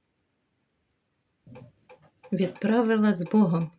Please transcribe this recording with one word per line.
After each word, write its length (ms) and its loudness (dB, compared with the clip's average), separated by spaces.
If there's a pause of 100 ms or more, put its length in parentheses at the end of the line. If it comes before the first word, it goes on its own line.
(2250)
Відправила 840 0
з 80 -8
Богом. 560 0